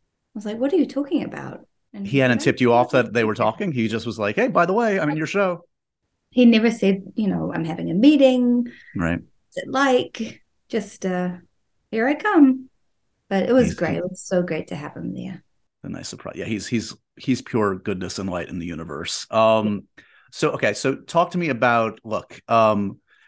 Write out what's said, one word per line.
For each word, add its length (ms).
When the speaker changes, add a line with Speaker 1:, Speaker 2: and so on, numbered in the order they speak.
Speaker 1:
I 0
was 100
like, 140
"What 140
are 60
you 80
talking 360
about?" 460
And 120
Speaker 2:
He 100
Speaker 1:
he 40
Speaker 2:
hadn't 220
Speaker 1:
said, 40
Speaker 2:
tipped 160
you 120
off 180
that 220
they 100
were 120
Speaker 1:
"Okay." 100
Speaker 2:
talking? 260
He 160
just 180
was 140
like, 160
"Hey, 140
by 180
the 60
way, 260
I'm 120
in 60
your 120
show." 360
Speaker 1:
He 140
never 280
said, 320
you 140
know, 260
"I'm 100
having 240
a 60
meeting. 720
Speaker 2:
Right. 240
Speaker 1:
What's 380
it 100
like?" 720
Just, 380
uh, 300
"Here 160
I 60
come." 540
But 200
it 40
was 140
Speaker 2:
He's 80
Speaker 1:
great. 200
Speaker 2:
good. 100
Speaker 1:
It 60
was 120
so 200
great 260
to 80
have 200
him 180
there. 300
Speaker 2:
A 60
nice 200
surprise. 280
Yeah, 100
he's, 200
he's, 280
he's 260
pure 340
goodness 420
and 120
light 180
in 100
the 80
universe. 640
Um, 560
Speaker 1:
Yeah. 80
Speaker 2:
so, 200
okay, 220
so 220
talk 360
to 60
me 100
about, 560
look, 440
um, 500